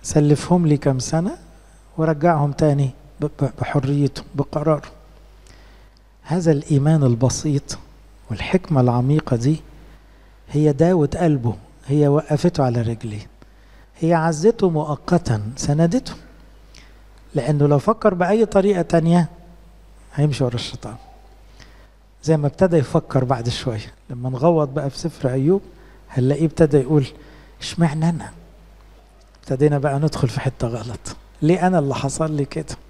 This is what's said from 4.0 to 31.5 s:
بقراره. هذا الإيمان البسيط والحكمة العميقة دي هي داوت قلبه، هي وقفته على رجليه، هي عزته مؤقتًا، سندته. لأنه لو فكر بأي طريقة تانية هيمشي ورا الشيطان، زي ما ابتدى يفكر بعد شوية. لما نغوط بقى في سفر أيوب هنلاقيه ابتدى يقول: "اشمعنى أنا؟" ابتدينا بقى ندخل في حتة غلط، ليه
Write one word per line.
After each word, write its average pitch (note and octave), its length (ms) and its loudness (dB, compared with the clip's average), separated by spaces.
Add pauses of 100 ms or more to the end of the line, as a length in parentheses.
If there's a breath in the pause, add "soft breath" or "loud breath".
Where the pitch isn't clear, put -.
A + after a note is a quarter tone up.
بقراره. D3+ 560 -2 (1300 soft breath)
هذا E3 300 0
الإيمان C#3+ 500 2
البسيط C3 760 0 (520)
والحكمة C3+ 500 -2
العميقة B2 560 0
دي C#3 240 0 (920 soft breath)
هي D3+ 220 2
داوت D#3+ 440 2
قلبه، C3+ 380 0 (320)
هي D3 220 2
وقفته D3+ 560 0
على A#2+ 180 0
رجليه، A2 440 -8 (720 soft breath)
هي E3 160 2
عزته E3+ 560 2
مؤقتًا، D3+ 720 -2 (140)
سندته. E3+ 560 0 (1200 soft breath)
لأنه D3 320 0
لو C#3+ 120 4
فكر G#3 360 2
بأي G3+ 320 2
طريقة G3 360 2
تانية E3 460 2 (840)
هيمشي C#3 300 0
ورا A#2+ 100 -2
الشيطان، A2+ 400 -10 (1300 soft breath)
زي D#3 120 2
ما D3 100 0
ابتدى F3 300 2
يفكر C3+ 480 0
بعد A#2+ 240 -2
شوية. A2+ 440 -6 (180)
لما B2 200 -8
نغوط D3 380 2
بقى C#3 220 -6
في - 80 -16
سفر - 320 -4
أيوب D3 320 0 (480 loud breath)
هنلاقيه C#3 360 0
ابتدى D3+ 300 2
يقول: C#3 300 2 (540 loud breath)
"اشمعنى D#3+ 480 -2
أنا؟" E3 220 -6 (1120)
ابتدينا C#3+ 360 2
بقى C#3 200 -2
ندخل D3 300 0
في A#2+ 120 -6
حتة B2+ 280 -4
غلط، A2+ 480 -10 (260)
ليه E3+ 240 2